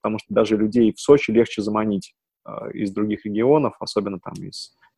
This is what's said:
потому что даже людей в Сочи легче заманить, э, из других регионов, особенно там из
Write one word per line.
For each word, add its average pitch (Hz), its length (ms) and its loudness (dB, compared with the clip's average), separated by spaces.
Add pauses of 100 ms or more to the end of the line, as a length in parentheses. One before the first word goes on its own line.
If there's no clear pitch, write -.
потому 107 180 -4
что - 140 -12
даже 110 240 2
людей 110 360 2
в - 60 -12
Сочи 143 320 4
легче 110 300 2
заманить, 107 520 -2 (340)
э, - 260 -10
из 101 180 -4
других 104 340 -4
регионов, 117 540 2
особенно 98 400 -4
там - 140 -14 (100)
из - 300 -16 (240)